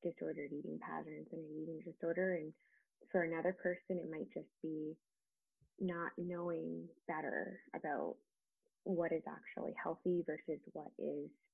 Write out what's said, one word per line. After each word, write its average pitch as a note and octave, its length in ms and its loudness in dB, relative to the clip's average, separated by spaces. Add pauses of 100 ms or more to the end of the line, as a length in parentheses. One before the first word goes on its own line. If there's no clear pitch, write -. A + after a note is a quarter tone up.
disordered D#3 480 -2
eating D#3 300 -4
patterns D#3 500 -4
and D#3+ 120 -6
an D#3 200 -6
eating D#3+ 220 -4
disorder. F3 500 2
And D#3 160 -2 (600)
for F3+ 120 6
another E3 380 4
person, F3+ 400 0
it D#3 100 -4
might D#3 220 -4
just E3 160 -8 (120)
be D#3 320 -2 (840)
not E3+ 380 2
knowing E3+ 720 0 (200)
better D#3 520 0 (160)
about C3 400 0 (680)
what E3+ 280 4
is D#3+ 160 4
actually - 540 -4
healthy E3+ 440 2
versus D#3 340 0 (140)
what D#3 260 -6
is D3 300 0 (240)